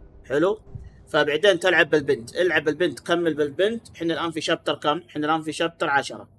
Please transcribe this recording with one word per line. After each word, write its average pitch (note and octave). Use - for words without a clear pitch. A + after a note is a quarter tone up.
حلو؟ E3
فبعدين D#3
تلعب E3+
بالبنت، C3+
العب D#3+
بالبنت، D#3
كمل E3+
بالبنت. E3
إحنا E3+
الآن D#3+
في D#3
شابتر D#3
كم؟ D3+
إحنا D3+
الآن D#3+
في D3+
شابتر E3
عشرة. C3